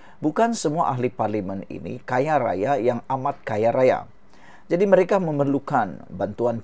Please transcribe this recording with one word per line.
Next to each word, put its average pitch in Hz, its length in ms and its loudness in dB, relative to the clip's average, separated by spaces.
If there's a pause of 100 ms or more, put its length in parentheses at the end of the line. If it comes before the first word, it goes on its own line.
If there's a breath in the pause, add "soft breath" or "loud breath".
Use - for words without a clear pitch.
(180 soft breath)
bukan 214 320 0
semua 165 400 -2
ahli 127 160 -2
Parlimen 104 640 -4
ini 104 320 -10
kaya 135 400 0
raya 104 400 0
yang 117 240 2
amat 131 400 -4
kaya 110 240 0
raya. 127 400 2 (560 loud breath)
Jadi 175 240 0
mereka 185 320 6
memerlukan 139 880 -2
bantuan 107 540 -2